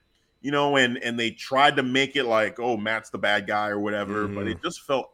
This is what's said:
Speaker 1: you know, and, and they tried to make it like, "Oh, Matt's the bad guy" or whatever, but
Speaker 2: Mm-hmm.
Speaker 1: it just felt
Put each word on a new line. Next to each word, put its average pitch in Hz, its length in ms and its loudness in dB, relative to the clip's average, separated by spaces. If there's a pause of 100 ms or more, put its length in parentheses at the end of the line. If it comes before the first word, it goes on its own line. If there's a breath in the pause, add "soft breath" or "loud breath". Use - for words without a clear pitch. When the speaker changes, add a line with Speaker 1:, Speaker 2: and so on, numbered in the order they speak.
(420)
Speaker 1:
you 135 80 -4
know, 143 260 2
and, 123 220 4
and 117 200 -4
they 117 120 0
tried 139 460 4
to 139 60 0
make 135 340 0
it 135 80 0
like, 110 360 2
"Oh, 120 160 0
Matt's 107 340 -4
the 107 80 -10
bad 101 280 0
guy" 104 220 -2
or 104 120 -2
whatever, 104 480 -4
but 101 120 -8
Speaker 2:
Mm-hmm. 104 100 -4
Speaker 1:
it - 120 -8
just 175 200 -8
felt 131 320 -4